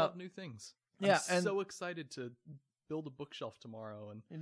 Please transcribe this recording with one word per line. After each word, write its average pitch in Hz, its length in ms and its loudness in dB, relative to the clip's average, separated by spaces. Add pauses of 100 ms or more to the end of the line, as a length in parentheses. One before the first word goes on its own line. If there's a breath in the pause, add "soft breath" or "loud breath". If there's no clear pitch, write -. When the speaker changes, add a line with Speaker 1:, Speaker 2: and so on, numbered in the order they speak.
Speaker 1:
love 160 140 4
new 180 140 -10
things. 147 460 -10 (260)
I'm 196 60 6
Speaker 2:
yeah, 180 200 10
and 180 160 6
Speaker 1:
so 196 160 4
excited 175 520 -4
to 123 200 -4 (560)
build 156 200 -2
a - 20 -6
bookshelf 131 500 -8
tomorrow 107 520 -10
and 107 180 -12
Speaker 2:
You 160 120 -10